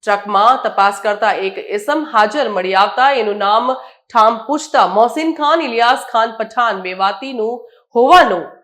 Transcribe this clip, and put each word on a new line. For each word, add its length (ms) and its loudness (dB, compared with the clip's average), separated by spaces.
ટ્રકમાં 640 2
તપાસ 360 0
કરતા 300 0
એક 160 -10
ઇસમ 340 -2
હાજર 400 2
મળી 300 0
આવતા 260 2
એનું 240 -4
નામ 260 0
ઠામ 720 0
પૂછતા 500 0
મોહસિન 460 0
ખાન, 260 0
ઇલિયાસ 420 0
ખાન 300 -2
પઠાન 480 -4
મેવાતીનું 720 -6
હોવાનું 560 4